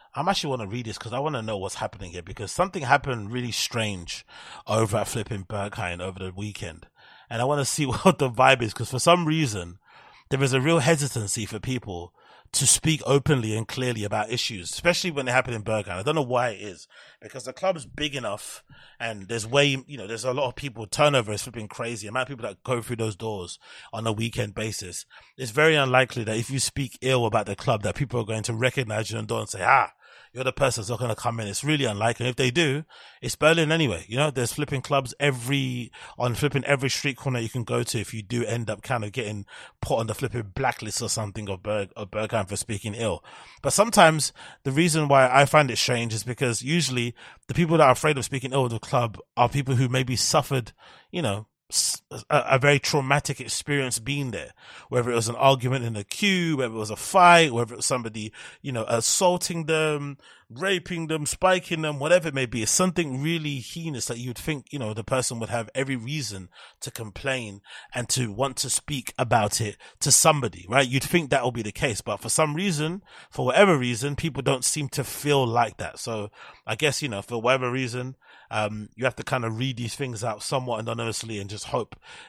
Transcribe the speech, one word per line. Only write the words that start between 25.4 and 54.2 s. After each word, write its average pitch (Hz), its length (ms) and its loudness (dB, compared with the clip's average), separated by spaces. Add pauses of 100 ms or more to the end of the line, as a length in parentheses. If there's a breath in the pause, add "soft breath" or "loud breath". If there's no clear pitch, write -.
very 156 240 4
unlikely 127 500 2
that 110 120 0
if 117 140 -4
you 135 80 -2
speak - 420 -4
ill 127 240 2
about 107 220 0
the 98 80 -4
club, 113 280 0
that 95 120 -2
people 123 240 -4
are 110 60 -2
going 110 180 -4
to 117 100 -4
recognize 113 560 0
you 113 80 -6
on 110 60 -6
the 107 60 -8
door 113 100 -2
and 107 100 -6
say, 95 140 -6
"Ah, 120 280 6 (400 loud breath)
you're 127 120 -8
the 127 80 0
person 127 300 2
that's 95 80 -6
not 117 100 -4
gonna 117 160 -2
come 117 240 -4
in." 107 80 -6
It's 98 160 -6
really 143 220 2
unlikely. 113 420 0
If 123 80 -2
they 131 140 2
do, 147 360 2 (360 loud breath)
it's 120 140 -6
Berlin 156 360 6
anyway. 139 360 2
You 113 100 -6
know, 151 140 2
there's 123 220 0
flipping 143 280 -2
clubs 135 380 0
every, 131 720 0 (260 loud breath)
on 123 160 0
flipping 135 320 0
every 139 240 2
street 135 280 -2
corner 127 220 -2
you 113 100 -4
can 123 140 -4
go 120 200 -2
to - 160 -4
if 98 140 -6
you 110 100 -8
do 117 220 -2
end 110 240 -4
up 104 140 -8
kind 120 200 -2
of 104 80 -6
getting 104 340 -6 (360 loud breath)
put 127 180 0
on 113 80 -2
the 110 80 -4
flipping 113 400 -6
blacklist 120 460 -4
or 113 80 -4
something 104 400 -6
of 92 120 -8
Berg-, 104 340 -4
of 101 140 -12
Bergheim 107 380 -2
for 104 80 -8
speaking 104 400 -6
ill. 107 280 -4 (380 loud breath)
But 135 120 0
sometimes 175 600 6 (300 loud breath)
the 139 80 -4
reason 156 360 4
why 135 220 8
I 139 160 8
find 147 240 6
it 110 80 -4
strange 117 360 0
is 107 100 -2
because 120 380 -2
usually 127 520 0 (340 loud breath)
the - 60 -6
people 165 240 4
that 156 80 8
are 131 60 10
afraid 151 260 2
of 117 80 -2
speaking 131 280 -4
ill 135 120 4
of 120 60 -2
the 113 80 -4
club 120 400 -2 (180)
are 123 120 6
people 135 260 0
who 127 120 4
maybe 127 280 0
suffered, 135 560 0 (400 loud breath)
you 180 100 -6
know, 107 260 -2 (220)
s-, - 320 -2 (100)
a, - 400 0
a 135 80 6
very 143 200 6
traumatic 143 600 0
experience 131 580 -4
being 135 320 -6